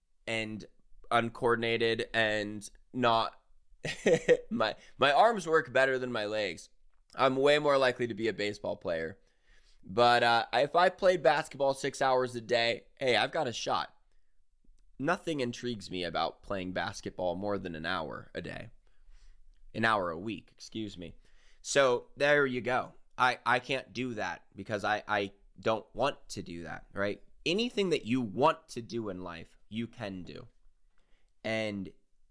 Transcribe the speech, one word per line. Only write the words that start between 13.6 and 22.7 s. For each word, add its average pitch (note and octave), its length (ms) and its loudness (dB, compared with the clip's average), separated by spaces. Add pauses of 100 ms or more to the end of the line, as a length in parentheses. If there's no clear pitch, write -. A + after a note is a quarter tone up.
Nothing D#3+ 420 -4
intrigues A#2+ 500 -6
me F2+ 140 -4
about E2 380 -4
playing F#2 300 -6
basketball F2+ 640 -4
more G2+ 200 -4
than F#2 180 -8
an D#2+ 120 -10
hour E2 480 -6
a E2+ 80 -8
day. F2 260 -12 (1080)
An A2+ 120 0
hour G2+ 240 2
a D#2+ 80 -8
week, G2+ 360 -10
excuse A2 440 -12
me. E2+ 160 -14 (480)
So C3 420 2 (140)
there C#3+ 260 4
you B2 160 -2
go. A#2+ 320 -2 (240)